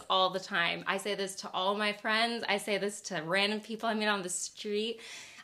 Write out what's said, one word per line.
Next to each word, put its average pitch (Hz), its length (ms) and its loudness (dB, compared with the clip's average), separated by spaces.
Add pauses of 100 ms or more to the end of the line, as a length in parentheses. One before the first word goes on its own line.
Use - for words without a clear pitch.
all 185 200 6
the 185 100 -2
time. 170 480 0
I 190 100 2
say 202 180 -2
this 190 220 -4
to 190 140 -8
all 190 240 2
my 208 160 2
friends. 226 560 2
I 202 100 4
say 202 200 0
this 202 240 -2
to 170 240 -4
random 202 340 4
people 226 300 -4
I 214 60 2
meet 214 120 2
on 202 140 2
the 180 80 -4
street. 220 720 -4 (420)